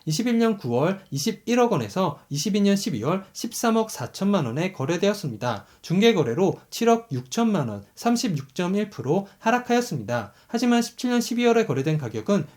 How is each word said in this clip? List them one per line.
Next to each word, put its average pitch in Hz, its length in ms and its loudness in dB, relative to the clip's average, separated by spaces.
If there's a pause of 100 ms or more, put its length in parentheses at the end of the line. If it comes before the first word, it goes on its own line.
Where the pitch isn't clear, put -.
이십일 226 320 0
년 226 200 2
구월 147 420 0 (100)
이십일억 226 640 0
원에서 160 480 -2 (100)
이십이 190 320 0
년 202 140 4
십이월 185 580 -2
십삼억 226 560 -2
사천만 185 560 -2
원에 156 260 -2
거래되었습니다. 135 920 -2 (160)
중개거래로 180 800 2 (100)
칠억 226 420 2
육천만 151 580 -2
원, 101 140 -8 (120)
삼십육 233 580 -2
점 180 220 -2
일 208 160 -2
프로 165 360 -2 (200)
하락하였습니다. 175 840 -2 (140)
하지만 240 340 2
십칠 240 280 -4
년 240 120 2
십이월에 233 440 2
거래된 135 320 0
가격은 131 600 -2